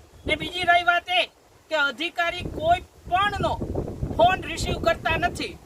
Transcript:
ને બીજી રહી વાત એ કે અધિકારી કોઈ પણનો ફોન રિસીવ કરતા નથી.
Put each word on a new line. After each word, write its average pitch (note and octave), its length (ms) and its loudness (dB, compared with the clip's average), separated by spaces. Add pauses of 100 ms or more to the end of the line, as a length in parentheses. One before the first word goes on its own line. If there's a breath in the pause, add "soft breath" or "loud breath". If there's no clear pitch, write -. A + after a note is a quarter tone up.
(260)
ને - 100 0
બીજી D#4+ 260 -6
રહી F4 220 4
વાત F4 240 2
એ F4+ 140 2 (480)
કે D#4 60 0
અધિકારી E4+ 680 -2
કોઈ F4 420 0 (240)
પણનો F#4 440 0 (640)
ફોન F4+ 260 6
રિસીવ E4 360 -4
કરતા E4 400 0
નથી. D#4+ 480 -4